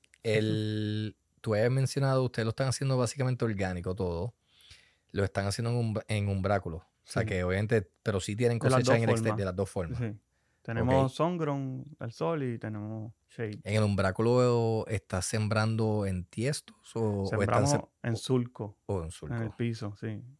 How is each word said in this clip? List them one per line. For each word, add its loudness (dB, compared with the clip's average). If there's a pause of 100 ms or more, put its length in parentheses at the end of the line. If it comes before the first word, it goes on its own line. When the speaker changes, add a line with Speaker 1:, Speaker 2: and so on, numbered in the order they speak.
(220)
Speaker 1:
el, 0 (240)
tú -2
habías 4
mencionado, 2
ustedes -2
lo 0
están -2
haciendo 0
básicamente 0
orgánico -2
todo. -4 (760)
Lo 0
están 0
haciendo -2
en 0
un, 0
en 0
umbráculo. 0
O -18 (180)
sea, -2
Speaker 2:
Sí. -2
Speaker 1:
que 0
obviamente, 2 (120)
pero 0
sí -4
tienen 2
Speaker 2:
De 0
las 4
Speaker 1:
cosecha 4
Speaker 2:
dos 6
Speaker 1:
en 2
el 4
exterior, 2
Speaker 2:
formas. -2
Speaker 1:
de 0
las -2
dos -2
formas. -4
Speaker 2:
Sí. -6 (420)
Tenemos 2
Speaker 1:
Ok. -14
Speaker 2:
sun 0
grown, -4 (160)
el -6
sol, -2
y -4
tenemos -8 (160)
shade. -8
Speaker 1:
¿En 0
el 4
umbráculo 4
estás -2
sembrando 2
en -2
tiestos -4 (200)
o, -2
o 0
están 4
Speaker 2:
Sembramos 4
Speaker 1:
sem-, 0 (140)
Speaker 2:
en -2
Speaker 1:
o, -2
Speaker 2:
surco, -2
Speaker 1:
o -2
en -8
surco? -8
Speaker 2:
en -4
el -6
piso, -6
sí. -8 (180)